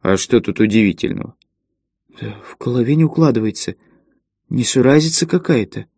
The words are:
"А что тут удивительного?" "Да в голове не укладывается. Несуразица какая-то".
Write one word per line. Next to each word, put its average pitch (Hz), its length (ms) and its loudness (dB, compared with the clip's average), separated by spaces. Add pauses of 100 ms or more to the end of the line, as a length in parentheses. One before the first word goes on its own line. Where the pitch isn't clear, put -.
"А 95 180 0
что 120 220 2
тут - 200 -6
удивительного?" 110 720 0 (840)
"Да 104 240 -12
в - 140 -20
голове 123 360 -2
не 160 100 4
укладывается. 120 720 0 (760)
Несуразица 139 760 2
какая-то". 139 600 -2 (120)